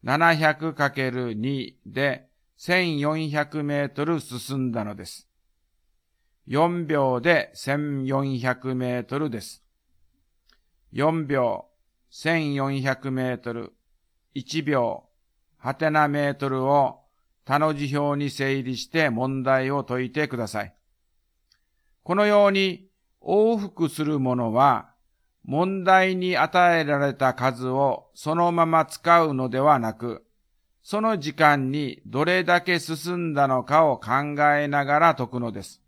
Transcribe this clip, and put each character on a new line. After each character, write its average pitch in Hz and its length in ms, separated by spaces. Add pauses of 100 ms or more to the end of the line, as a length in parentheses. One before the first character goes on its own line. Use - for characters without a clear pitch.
七 165 320
百 151 400
か 143 160
け 135 180
る 123 240
二 127 500
で 135 460 (280)
千 170 420
四 151 320
百 147 320
メ 143 220
ー 135 40
ト 143 160
ル 165 140
進 131 480
ん 120 40
だ 113 120
の 104 100
で 98 140
す。 - 200 (1160)
四 170 400
秒 135 360
で 160 340
千 143 500
四 135 340
百 127 360
メ 123 240
ー 117 40
ト 135 140
ル 147 140
で 110 100
す。 - 220 (1300)
四 151 360
秒、 123 400 (420)
千 156 460
四 135 260
百 131 300
メ 131 220
ー 117 40
ト 117 160
ル、 117 200 (600)
一 147 300
秒、 131 400 (560)
ハ 139 160
テ 156 160
ナ 151 160
メ 143 240
ー - 20
ト 139 160
ル 131 140
を 139 380 (440)
他 139 140
の 156 160
辞 143 200
表 143 220
に 143 140
整 135 320
理 127 120
し - 120
て 156 240
問 131 320
題 131 260
を 139 140
解 127 240
い 120 40
て 151 160
く 127 100
だ 117 100
さ 104 160
い。 101 100 (1300)
こ 180 140
の 208 100
よ 208 220
う 202 40
に 190 360 (340)
往 214 380
復 175 280
す 156 160
る 151 160
も 127 160
の 117 160
は 127 380 (540)
問 180 400
題 185 320
に 180 220
与 170 420
え 156 40
ら 147 140
れ 139 160
た 127 220
数 127 320
を 131 480
そ 151 180
の 170 180
ま 170 140
ま 160 220
使 170 380
う 147 100
の 131 140
で 123 100
は 143 180
な 113 160
く、 120 320 (560)
そ 208 200
の 220 180
時 147 160
間 143 340
に 143 380
ど 160 180
れ 180 180
だ 175 180
け 175 180
進 160 380 (120)
ん 151 60
だ 139 120
の 127 160
か 156 220
を 135 140
考 110 120 (440)
え 147 120
な 143 180
が 143 120
ら 165 160
解 123 140
く 123 120
の 120 120
で 98 100
す。 - 260